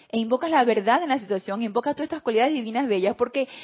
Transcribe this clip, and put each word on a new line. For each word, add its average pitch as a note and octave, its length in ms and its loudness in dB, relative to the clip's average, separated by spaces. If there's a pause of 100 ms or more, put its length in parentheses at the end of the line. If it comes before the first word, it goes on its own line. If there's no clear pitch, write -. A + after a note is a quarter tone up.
e A3+ 100 -4
invoca B3 300 0
la D4 160 4
verdad A3+ 400 2
en D#4 60 -4
la C4+ 100 0
situación, G3+ 420 -4
invoca A#3 320 -2
todas C#4+ 120 -4
estas D#4 160 -8
cualidades A#3+ 320 2
divinas A#3+ 340 -2
bellas, G3+ 280 2
porque B3 340 -2 (140)